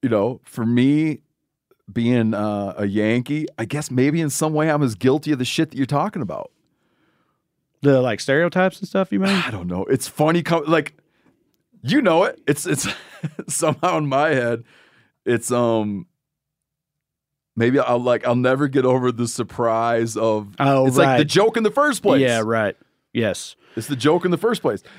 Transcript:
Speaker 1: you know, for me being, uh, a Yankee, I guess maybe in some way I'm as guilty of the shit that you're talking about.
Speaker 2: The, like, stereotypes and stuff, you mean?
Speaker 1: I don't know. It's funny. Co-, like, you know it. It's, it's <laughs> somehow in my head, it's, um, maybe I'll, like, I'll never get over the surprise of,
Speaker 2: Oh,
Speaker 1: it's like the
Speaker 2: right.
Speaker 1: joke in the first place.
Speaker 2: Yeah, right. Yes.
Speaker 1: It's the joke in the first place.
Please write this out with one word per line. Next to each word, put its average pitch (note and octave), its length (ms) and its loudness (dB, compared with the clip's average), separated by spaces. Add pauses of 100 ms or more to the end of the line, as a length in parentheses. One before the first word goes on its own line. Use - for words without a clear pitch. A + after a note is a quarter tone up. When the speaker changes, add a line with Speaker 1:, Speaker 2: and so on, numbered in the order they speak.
Speaker 1:
you C3 80 -2
know, A2+ 340 0
for - 220 -8
me C#3 560 2 (680)
being, A#2 420 2
uh, G2+ 440 -4
a G2+ 80 -4
Yankee, A#2+ 640 -2 (100)
I A#2 60 -6
guess C#3+ 260 -8
maybe C#3 300 0
in D#3 100 -2
some D#3 240 -2
way D#3 160 0
I'm D3 140 0
as A#2 120 -2
guilty C3 360 0
of C#3 80 -2
the B2 60 -2
shit D#3 260 -2
that B2 60 -12
you're C3+ 80 0
talking D3+ 360 -2
about. - 300 -8 (1300)
Speaker 2:
The, C3+ 200 6
like, A#2 180 0
stereotypes F3 600 0
and G3 100 -10
stuff, F#3+ 240 -2
you G3 60 0
mean? G3 100 0
Speaker 1:
I F3+ 220 -2
don't F2+ 160 -8
know. F2+ 180 -4
It's - 220 -2
funny. D#3+ 360 0
Co-, E3 240 -2
like, D#3+ 280 0 (880)
you A3 180 0
know F3 240 4
it. - 220 -8
It's, C#3+ 180 -2
it's D3+ 220 -4 (320)
<laughs> - 280 -10
somehow E3 520 -2
in D3+ 80 -2
my C#3 240 0
head, A#2+ 320 -2 (600)
it's, A#2+ 260 -2
um, A2 560 -2 (1500)
maybe B2 240 2
I'll, B2 200 0
like, B2 260 0
I'll B2 100 2
never C3 320 2
get C3+ 180 0
over B2+ 260 2
the A#2 160 -2
surprise A#2 880 -2
of, G#2+ 420 -2
Speaker 2:
Oh, C#3 280 4
Speaker 1:
it's B2+ 100 2
like C3+ 200 4
the D3 60 4
Speaker 2:
right. D3 40 0
Speaker 1:
joke G#3 300 2
in A3+ 60 0
the G#3 80 2
first C#4+ 300 0
place. C#3 200 4
Speaker 2:
Yeah, A#2+ 220 2
right. A2 320 0 (380)
Yes. A2 420 -4 (200)
Speaker 1:
It's A2+ 120 -8
the C#3+ 80 -4
joke D3+ 300 2
in F3+ 60 2
the E3+ 60 0
first A3+ 240 -2
place. A2+ 200 -2 (180)